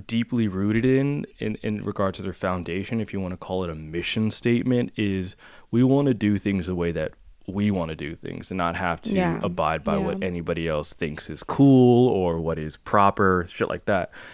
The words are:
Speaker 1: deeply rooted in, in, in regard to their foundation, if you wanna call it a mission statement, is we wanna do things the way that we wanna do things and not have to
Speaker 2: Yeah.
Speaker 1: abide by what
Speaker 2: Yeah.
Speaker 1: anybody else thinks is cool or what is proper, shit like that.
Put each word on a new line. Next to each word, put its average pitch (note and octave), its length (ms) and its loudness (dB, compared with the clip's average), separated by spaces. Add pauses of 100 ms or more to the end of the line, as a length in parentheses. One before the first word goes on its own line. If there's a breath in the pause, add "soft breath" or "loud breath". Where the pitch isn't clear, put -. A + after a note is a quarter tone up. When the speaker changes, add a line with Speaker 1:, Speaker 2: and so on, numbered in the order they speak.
Speaker 1:
deeply A#2 420 0
rooted G#2 360 0
in, C#3 420 0 (120)
in, A2 240 -4
in G#2+ 220 -4
regard G2 300 -2
to F#2+ 80 -12
their F#2 120 -6
foundation, F#2 640 -4
if G#2 120 -8
you G2 80 -4
wanna F2+ 160 -6
call F#2 280 -4
it E2+ 60 -6
a D#2+ 40 -8
mission E2+ 560 -4
statement, A#2+ 680 0
is F#2+ 400 -2 (340 loud breath)
we A#2 140 4
wanna C3+ 300 4
do G#2 220 2
things F#2+ 300 -2
the F#2 80 -2
way E2+ 180 -2
that D#2+ 200 -4 (360)
we G2+ 220 0
wanna E2 260 -2
do D2+ 180 -8
things - 360 -10
and F#2+ 80 -6
not E2+ 180 0
have F2 260 -2
to G#3 120 -4
Speaker 2:
Yeah. - 280 0
Speaker 1:
abide E2 400 0
by G2+ 140 0
what F#2+ 240 -2
Speaker 2:
Yeah. F#2 60 -2
Speaker 1:
anybody E2+ 420 -4
else D2+ 240 -2
thinks - 380 -6
is D2+ 120 -10
cool B2+ 680 6
or F2+ 280 0
what D#2+ 200 -2
is D#2 180 -8
proper, G2 720 4
shit - 220 -4
like - 160 -8
that. F#2+ 240 0 (240 loud breath)